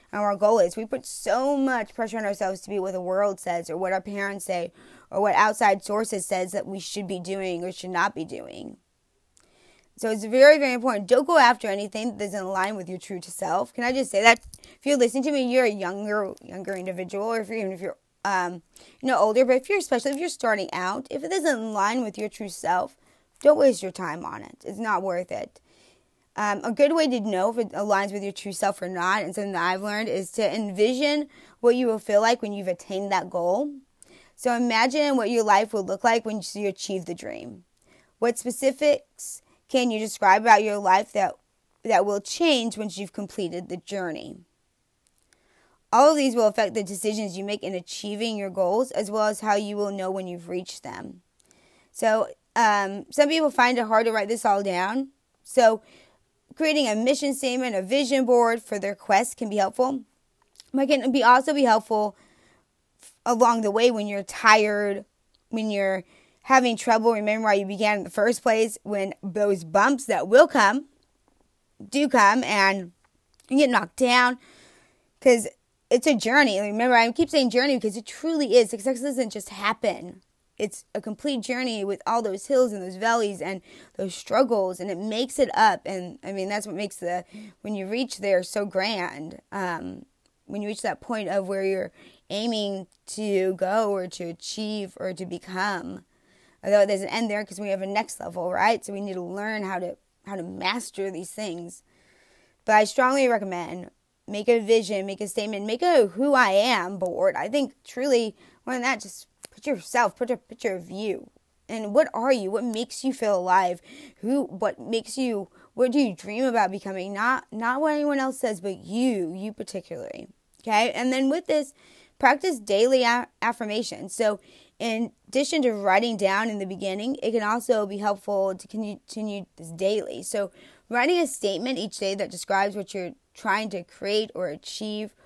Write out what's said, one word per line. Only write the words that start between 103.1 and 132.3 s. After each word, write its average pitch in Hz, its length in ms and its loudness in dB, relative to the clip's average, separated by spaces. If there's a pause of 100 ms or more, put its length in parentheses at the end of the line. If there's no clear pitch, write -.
recommend 180 640 -4 (360)
make 208 220 -4
a 233 120 6
vision, 208 440 2
make 196 160 -8
a 208 80 -6
statement, 208 380 -6
make 226 160 -4
a 320 240 6
who 233 260 0
I 240 200 4
am 202 440 2
board. 180 400 0
I 170 120 -4
think 269 260 -2 (100)
truly 247 500 0 (300)
more 247 100 -6
than 247 60 -4
that, 240 220 -2
just - 240 -18 (240)
put - 160 -14
yourself, 233 500 0
put 247 140 -4
a 240 80 -2
picture 226 360 -8
of 175 160 -12
you. 196 400 -6 (380)
And 214 260 -8
what 208 200 4
are 262 180 0
you? 202 180 0
What 220 140 -4
makes 233 400 -8
you 262 80 0
feel 214 240 0
alive? 180 460 2 (400)
Who, 262 220 0
what - 360 -4
makes 226 380 -6
you, 226 320 -4 (240)
what 247 180 2
do 285 60 4
you 233 160 2
dream 208 300 -6
about 208 260 2
becoming? 196 420 -8
Not, 226 400 -2
not 233 300 -2
what 311 100 2
anyone 294 260 0
else 262 200 -2
says, 214 240 -4
but 190 160 -6
you, 196 560 -2
you 202 180 -10
particularly. - 760 -12 (340)
Okay? 220 300 2
And 254 200 -2
then 269 160 2
with 330 180 -2
this, 302 280 0 (440)
practice 277 400 2
daily 226 460 4
a-, 240 240 0 (140)
affirmations. 220 720 -6
So 214 260 0 (380)
in 226 340 -4 (160)
addition 285 340 0
to 247 100 2
writing 208 440 2
down 196 320 0
in 208 100 -4
the 190 80 -6
beginning, 196 560 -6
it 226 100 -2
can 226 100 0
also 220 440 0
be 196 120 -10
helpful 202 560 -2
to - 120 -16
continue 208 800 -10 (100)
this 165 120 -16
daily. 190 540 -2
So 202 280 -6 (380)
writing 269 300 2
a 330 80 2
statement 254 520 -4
each 196 200 -8
day 196 160 -2
that 202 160 -6